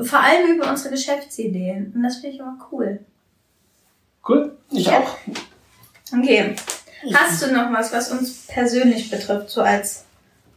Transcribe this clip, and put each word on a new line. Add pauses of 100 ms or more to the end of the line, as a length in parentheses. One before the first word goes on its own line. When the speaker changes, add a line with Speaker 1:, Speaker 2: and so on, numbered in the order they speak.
Speaker 1:
Vor
allem
über
unsere
Geschäftsideen.
Und
das
finde
ich
immer (120)
cool. (1300)
Speaker 2:
Cool, (180)
ich
Speaker 1:
Ja.
Speaker 2:
auch. (1000)
Speaker 1:
Okay. (500)
Speaker 2:
Ich
Speaker 1:
Hast
du
noch
was,
was
uns
persönlich
betrifft,
so
als (500)